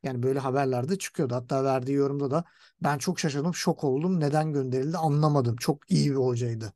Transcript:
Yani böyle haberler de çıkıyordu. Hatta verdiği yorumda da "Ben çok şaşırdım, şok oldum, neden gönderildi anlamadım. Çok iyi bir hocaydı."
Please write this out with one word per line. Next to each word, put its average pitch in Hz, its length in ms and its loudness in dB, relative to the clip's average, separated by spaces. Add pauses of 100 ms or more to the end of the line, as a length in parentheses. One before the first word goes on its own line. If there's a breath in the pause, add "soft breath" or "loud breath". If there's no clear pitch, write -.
Yani 127 200 -4
böyle 135 160 0
haberler 131 500 0
de 190 80 0
çıkıyordu. - 380 -4
Hatta 135 280 -2
verdiği 135 300 0
yorumda 139 380 0
da 165 120 0 (400 soft breath)
"Ben 147 140 0
çok - 220 -4
şaşırdım, 151 360 0
şok - 280 -2
oldum, 160 360 2
neden 151 340 0
gönderildi 131 440 -2
anlamadım. 147 580 2
Çok - 360 -2
iyi 147 200 4
bir 135 40 0
hocaydı." 120 600 -2